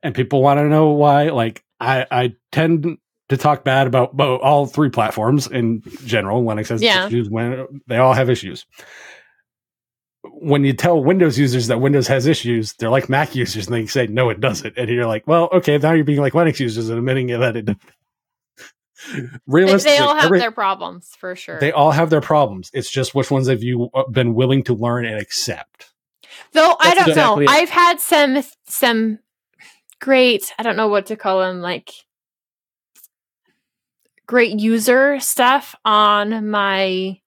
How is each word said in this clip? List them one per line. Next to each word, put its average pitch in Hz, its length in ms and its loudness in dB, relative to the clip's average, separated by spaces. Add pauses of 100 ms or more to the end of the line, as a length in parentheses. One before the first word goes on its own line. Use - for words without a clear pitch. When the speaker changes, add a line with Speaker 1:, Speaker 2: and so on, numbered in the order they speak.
Speaker 1:
And 147 140 -6
people 131 260 0
wanna 143 280 2
know 156 220 4
why. 147 380 4
Like, 117 340 -4 (160)
I, 131 300 -2
I 127 260 -2 (160)
tend 160 460 0 (320)
to 135 80 0
talk 147 260 0
bad 135 220 2
about 127 300 0
bo-, 135 220 0
all 143 280 2
three 143 240 0
platforms 117 580 -2
in 113 360 -4 (220)
general. 110 380 -2
Linux 107 260 -4
has 110 120 -4
Speaker 2:
Yeah. 190 260 2
Speaker 1:
issues 113 220 -2
when 127 580 -8
they 117 100 -2
all 127 160 6
have 127 160 2
issues. 101 360 -4 (1600)
When 143 400 0
you 139 100 2
tell 165 300 2
Windows 165 340 2
users 127 300 0
that 117 140 -2
Windows 139 260 2
has 135 180 0
issues, 120 500 -2
they're 113 140 -4
like 131 200 0
Mac 143 260 -2
users 110 320 -6
and 120 80 -4
they 113 120 -4
say, 127 200 -2
"No, 117 220 -2
it 104 100 -6
doesn't." 110 380 -6
And 123 120 -4
you're 120 160 -2
like, 107 220 -6
"Well, 165 240 2
okay, 170 260 2
now 151 140 2
you're 160 140 2
being 143 160 0
like 139 120 0
Linux 160 280 2
users 113 260 -4
and 117 100 -6
admitting 127 300 -2
that 120 300 -2
it 107 80 -8
doesn't." 101 160 -4 (1300)
Speaker 2:
They, 147 100 -10 (260)
Speaker 1:
Realistically, 190 500 4
Speaker 2:
they 294 60 4
all 294 120 2
have 302 100 2
Speaker 1:
every 180 140 4
Speaker 2:
their 233 120 -2
problems, 190 680 -6
for 180 180 -14
sure. 165 240 -16
Speaker 1:
they 143 140 -2
all 151 180 4
have 156 180 0
their 151 120 2
problems. 127 520 -2
It's 131 160 -8
just 131 240 -4
which 135 160 -2
ones 135 200 0
have 120 120 0
you, 120 320 -4
uh, 135 160 -2
been 120 240 0
willing 131 300 0
to 123 100 -2
learn 120 320 -2
and 110 140 -6
accept? - 720 -12 (640)
Speaker 2:
Though 330 260 4
I 330 160 4
Speaker 3:
That's - 40 -
Speaker 2:
don't 330 100 4
Speaker 3:
exactly 220 360 2
Speaker 2:
know. 190 60 4
Speaker 3:
it. 285 40 4
Speaker 2:
I've 330 140 2
had 349 300 2
some, 285 420 2 (240)
some 220 540 -2 (800)
great, 254 580 2
I 226 60 -8
don't 226 140 -2
know 214 100 0
what 202 200 0
to 214 100 -10
call 190 240 -2
them, 185 180 -4
like, 175 300 -10 (2250)
great 233 340 0
user 247 600 2
stuff 262 640 0
on 214 640 0
my 190 760 -4